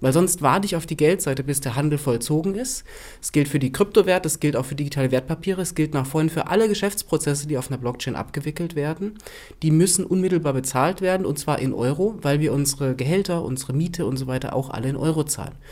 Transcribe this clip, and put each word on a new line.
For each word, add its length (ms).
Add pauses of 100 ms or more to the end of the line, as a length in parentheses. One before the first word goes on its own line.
Weil 100
sonst 300
warte 240
ich 100
auf 100
die 120
Geldseite, 460
bis 180
der 160
Handel 200
vollzogen 580
ist. 280 (380)
Es 100
gilt 160
für 120
die 120
Kryptowerte, 560
es 140
gilt 160
auch 80
für 100
digitale 360
Wertpapiere, 420
es 220
gilt 180
nach 140
vorhin 220
für 180
alle 220
Geschäftsprozesse, 760
die 100
auf 120
einer 80
Blockchain 380
abgewickelt 600
werden. 400 (460)
Die 100
müssen 340
unmittelbar 480
bezahlt 480
werden, 240
und 120
zwar 220
in 140
Euro, 480
weil 180
wir 140
unsere 420
Gehälter, 480
unsere 300
Miete 320
und 100
so 100
weiter 300
auch 140
alle 180
in 80
Euro 300
zahlen. 300 (160)